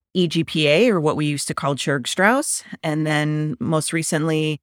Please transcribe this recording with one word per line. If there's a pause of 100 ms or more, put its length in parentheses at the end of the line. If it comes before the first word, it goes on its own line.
(140)
E
G
P
A,
or
what
we
used
to
call
Churg-Strauss. (180)
And
then
most
recently,